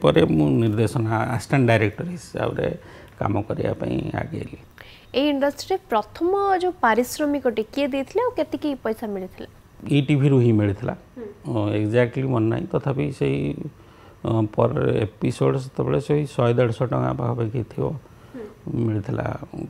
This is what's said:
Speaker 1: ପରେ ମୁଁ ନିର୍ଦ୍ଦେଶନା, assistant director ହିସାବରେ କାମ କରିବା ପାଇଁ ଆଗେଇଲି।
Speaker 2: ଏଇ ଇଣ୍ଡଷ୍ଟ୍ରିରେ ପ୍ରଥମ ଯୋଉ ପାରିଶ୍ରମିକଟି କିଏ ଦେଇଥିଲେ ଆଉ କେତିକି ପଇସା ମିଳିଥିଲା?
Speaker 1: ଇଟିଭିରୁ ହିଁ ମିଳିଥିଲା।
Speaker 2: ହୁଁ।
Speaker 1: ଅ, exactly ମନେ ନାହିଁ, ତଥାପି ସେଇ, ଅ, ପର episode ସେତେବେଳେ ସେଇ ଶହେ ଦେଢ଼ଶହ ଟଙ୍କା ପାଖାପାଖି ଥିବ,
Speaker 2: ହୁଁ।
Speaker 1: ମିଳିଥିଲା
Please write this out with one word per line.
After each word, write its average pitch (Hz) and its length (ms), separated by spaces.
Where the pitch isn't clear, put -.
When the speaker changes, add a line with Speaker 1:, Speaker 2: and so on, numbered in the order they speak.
Speaker 1:
ପରେ 156 240
ମୁଁ 156 240
ନିର୍ଦ୍ଦେଶନା, 113 680
assistant 120 520
director 110 380
ହିସାବରେ - 720
କାମ 101 220
କରିବା 107 320
ପାଇଁ - 420
ଆଗେଇଲି। - 420
Speaker 2:
ଏଇ 285 140
ଇଣ୍ଡଷ୍ଟ୍ରିରେ 285 600
ପ୍ରଥମ 370 680
ଯୋଉ 359 240
ପାରିଶ୍ରମିକଟି 247 920
କିଏ 285 140
ଦେଇଥିଲେ 269 360
ଆଉ 494 60
କେତିକି 302 460
ପଇସା 226 320
ମିଳିଥିଲା? 190 400
Speaker 1:
ଇଟିଭିରୁ 139 480
ହିଁ 120 120
ମିଳିଥିଲା। 104 460
Speaker 2:
ହୁଁ। 131 520
Speaker 1:
ଅ, - 20
exactly 117 520
ମନେ 120 240
ନାହିଁ, 117 200
ତଥାପି 139 440
ସେଇ, 143 440
ଅ, 113 280
ପର 123 360
episode 127 680
ସେତେବେଳେ 135 420
ସେଇ 147 260
ଶହେ 120 280
ଦେଢ଼ଶହ 123 320
ଟଙ୍କା 127 280
ପାଖାପାଖି 120 500
ଥିବ, 131 220
Speaker 2:
ହୁଁ। - 880
Speaker 1:
ମିଳିଥିଲା 107 680